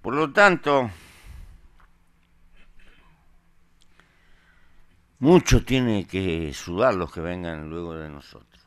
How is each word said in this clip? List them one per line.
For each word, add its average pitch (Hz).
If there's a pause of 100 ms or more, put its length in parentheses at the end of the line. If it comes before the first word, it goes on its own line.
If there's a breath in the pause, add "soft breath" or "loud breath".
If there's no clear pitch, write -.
Por 117
lo 147
tanto, 147 (4000 soft breath)
mucho 139
tiene 120
que 82
sudar 101
los 87
que 87
vengan 82
luego 85
de 78
nosotros. -